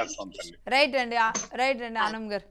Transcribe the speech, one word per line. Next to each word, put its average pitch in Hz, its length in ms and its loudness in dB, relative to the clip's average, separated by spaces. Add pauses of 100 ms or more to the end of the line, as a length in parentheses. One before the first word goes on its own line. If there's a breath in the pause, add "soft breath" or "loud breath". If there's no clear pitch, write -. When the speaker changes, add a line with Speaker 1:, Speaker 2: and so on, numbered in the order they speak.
Speaker 1:
చేస్తాం 104 280 -6
తల్లి. - 260 -14 (120)
Speaker 2:
రైట్ 269 300 4
అండి, 240 200 0
ఆ, 226 160 4 (220)
రైట్ 247 280 2
అండి 226 180 -2
ఆనంద్ 214 320 -2
గారు. 196 180 -2